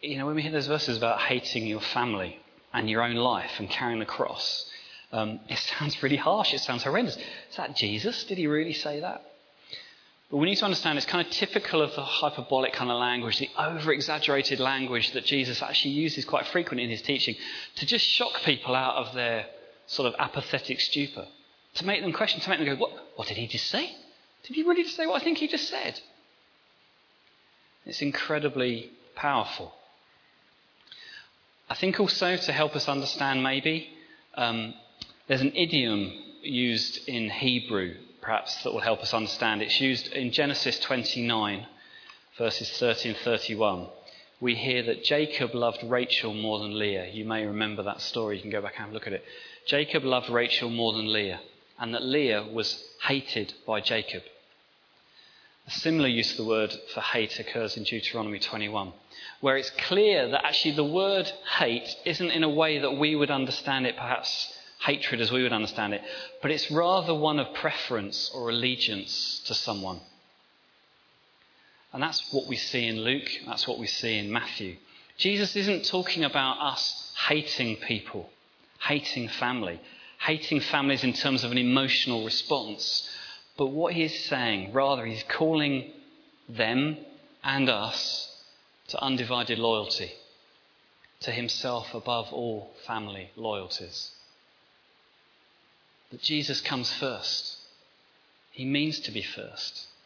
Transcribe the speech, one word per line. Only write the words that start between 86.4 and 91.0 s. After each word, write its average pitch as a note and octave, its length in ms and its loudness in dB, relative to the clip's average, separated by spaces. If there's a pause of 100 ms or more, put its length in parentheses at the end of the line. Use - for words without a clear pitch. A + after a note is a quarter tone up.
them A#2+ 480 2 (440)
and C3+ 280 2
us - 600 0 (600)
to - 120 -4
undivided B2 580 0
loyalty, G#2+ 520 2 (1080)